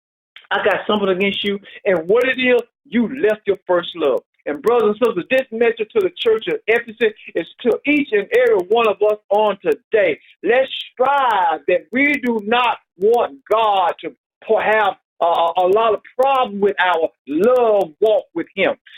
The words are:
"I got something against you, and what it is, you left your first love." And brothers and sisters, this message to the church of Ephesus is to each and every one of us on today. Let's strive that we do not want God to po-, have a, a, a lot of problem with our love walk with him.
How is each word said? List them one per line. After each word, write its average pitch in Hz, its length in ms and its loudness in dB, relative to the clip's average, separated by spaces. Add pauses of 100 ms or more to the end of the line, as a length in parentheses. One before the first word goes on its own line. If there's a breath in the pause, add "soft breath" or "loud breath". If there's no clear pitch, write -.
(500)
"I 202 140 -4
got 190 240 -2
something 202 220 0
against 196 340 -2
you, 202 160 -4 (260 loud breath)
and 175 220 -2
what 233 160 2
it 262 160 -2
is, 247 220 2 (220)
you 220 240 -2 (140)
left 208 240 0
your - 220 -2
first 175 280 -2
love." 143 280 0 (240)
And 143 160 -8
brothers 214 360 2
and 233 160 0
sisters, 170 140 -6
this 262 220 0
message 226 400 -2
to 226 80 0
the 185 180 0
church 220 300 0
of 160 180 -4
Ephesus 226 480 -2 (220 loud breath)
is 165 120 -6 (140)
to 233 240 0
each 285 260 0
and 202 240 -2
every 226 340 2
one 226 180 2
of 196 160 -2
us 214 160 0 (100)
on 202 300 0
today. 175 600 -2 (220 soft breath)
Let's 247 300 0 (200)
strive 233 760 0
that 175 240 0
we 285 220 0
do 233 300 -4
not 233 360 0 (180)
want 233 480 0
God 208 540 0
to 156 160 -12 (280)
po-, 220 140 0
have 208 400 0 (240)
a, 165 40 0
a, 170 320 0
a 180 100 2
lot 220 260 2
of - 80 -4 (160)
problem 254 420 0
with 196 200 0
our 170 320 0 (160)
love 202 720 2
walk 208 340 2
with 165 220 -8
him. 185 200 0 (220 loud breath)